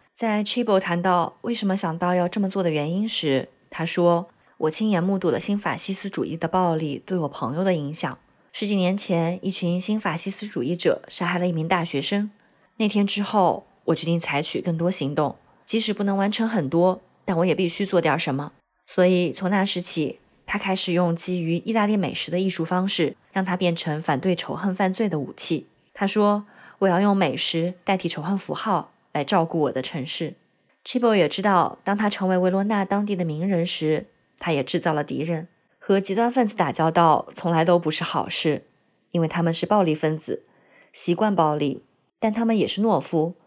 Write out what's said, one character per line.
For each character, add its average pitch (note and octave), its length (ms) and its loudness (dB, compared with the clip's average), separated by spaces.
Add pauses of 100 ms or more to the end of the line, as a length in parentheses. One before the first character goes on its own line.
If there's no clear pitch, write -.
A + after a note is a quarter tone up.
(120)
在 G#3+ 320 0
Chibo G#3+ 340 2
谈 F3 220 0
到 F3+ 400 2
为 A#3 140 -4
什 G#3+ 120 -4
么 F#3+ 100 2
想 E3+ 220 -2
到 F3+ 160 2
要 F3 140 2
这 F3 100 -6
么 F#3+ 120 0
做 F3+ 120 -2
的 E3+ 80 2
原 D3+ 220 -2
因 G#3 160 -2
时， C3+ 400 0 (220)
他 E3 160 -6
说 F3 420 2 (300)
：“我 D#3 120 0
亲 G#3+ 200 0
眼 F3 120 2
目 F#3+ 160 0
睹 F3+ 120 0
了 A#2 100 0
新 G3+ 180 -2
法 E3+ 180 -4
西 - 160 -2
斯 F#3+ 180 -4
主 C#3 140 -4
义 D#3 120 -6
的 E3 100 -4
暴 F3 300 2
力 D#3 300 -4
对 F#3 120 -4
我 D3+ 100 -2
朋 C3+ 280 -6
友 F#3 80 0
的 F#3+ 100 4
影 D3 200 -4
响。 C3 240 -4 (340)
十 G#3 160 -6
几 G3+ 80 0
年 F#3 200 2
前， E3+ 460 0
一 G3 80 -4
群 F3+ 300 -2
新 G#3+ 180 0
法 F3 180 -2
西 G3 140 -4
斯 G#3 160 -6
主 E3+ 160 -6
义 D#3+ 140 -2
者 - 320 0
杀 - 180 -4
害 F3 140 -2
了 F3+ 80 0
一 - 20 -2
名 D#3+ 160 -2
大 F3 180 0
学 D3 160 -2
生。 G3+ 300 -2 (460)
那 G#3+ 120 0
天 G3+ 160 2
之 G#3 160 -2
后， F#3 460 2 (200)
我 E3 100 4
决 - 80 -4
定 E3+ 140 0
采 D3 220 -2
取 - 200 -4
更 E3 180 -2
多 E3+ 100 0
行 D3 240 0
动， D3 240 0 (280)
即 A3+ 160 0
使 A3 120 -2
不 G3+ 120 -4
能 G3 120 0
完 G3 140 0
成 A3+ 180 -2
很 F#3 200 -2
多， F3+ 340 2 (220)
但 F#3 140 -2
我 F3 60 4
也 F3+ 80 2
必 F3 160 0
须 G3 160 -4
做 F#3+ 160 2
点 D#3+ 160 2
什 E3 160 -2
么。” C#3+ 200 -6 (340)
所 - 180 2
以 F3+ 280 4
从 F#3 180 -2
那 G3 140 2
时 G3 160 -2
起， - 400 -2 (260)
他 - 100 -4
开 F#3+ 200 -2
始 F#3+ 160 -4
用 E3+ 240 2
基 F3+ 260 0
于 E3 140 0
意 A3 160 -4
大 G#3+ 140 2
利 G#3+ 100 2
美 F3+ 180 -2
食 - 160 -8
的 F3 80 0
艺 F#3+ 100 0
术 E3+ 160 -2
方 F3+ 220 0
式， F3 300 0 (160)
让 F#3+ 120 -2
它 F3+ 120 -2
变 F3 180 2
成 D#3 260 -4
反 D3 200 -2
对 F#3 160 0
仇 - 180 -6
恨 F#3 180 -2
犯 F#3+ 220 0
罪 A3 140 0
的 D#3+ 100 -2
武 C#3 140 -6
器。 - 340 -2 (260)
他 - 140 -2
说 G#3 400 2 (320)
：“我 G3 100 2
要 F3 120 4
用 G3+ 160 4
美 E3 200 0
食 E3+ 460 -2
代 G3 140 0
替 F#3 120 -2
仇 D#3 140 -6
恨 F#3+ 160 -2
符 - 160 -6
号 - 380 -2 (200)
来 D3 120 -2
照 E3+ 200 2
顾 E3 180 -2
我 C#3 100 0
的 C3 100 -4
城 C#3 240 -8
市。” - 280 -8 (500)
Chibo A#3 320 2
也 D#3+ 120 4
知 F#3+ 140 -4
道， F#3 400 4
当 G3+ 140 0
他 G#3 120 0
成 G3 200 -2
为 F#3 100 2
维 F3+ 120 4
罗 F#3+ 140 0
纳 G3+ 200 0
当 G3+ 200 0
地 G3+ 120 -2
的 F3 80 -2
名 D#3+ 240 -2
人 F3 180 2
时， D#3 400 -2 (320)
他 E3+ 140 -4
也 C#3 100 0
制 E3 160 -2
造 E3 140 0
了 D3+ 100 0
敌 C#3 200 -6
人。 E3 260 -4 (300)
和 G3 220 2
极 F#3+ 140 -2
端 A#3 160 2
分 A#3+ 160 2
子 G#3 100 -2
打 D3+ 160 0
交 D#3+ 180 2
道 D#3+ 440 4
从 E3+ 180 -2
来 D#3+ 100 4
都 F3 160 6
不 E3 120 -2
是 D#3 120 -2
好 - 240 -4
事， - 380 -2 (460)
因 F3 100 0
为 E3 80 2
他 E3+ 140 -2
们 E3+ 100 2
是 E3+ 140 -4
暴 G#3 160 4
力 D#3+ 120 2
分 D#3 220 -2
子， - 280 -6 (500)
习 F3 200 2
惯 G#3 220 0
暴 D3+ 200 2
力， D3 260 -2 (360)
但 A3 140 0
他 A3+ 140 -2
们 A3+ 100 2
也 D#3+ 100 2
是 - 140 -4
懦 G#3 180 2
夫， E3 360 0 (120)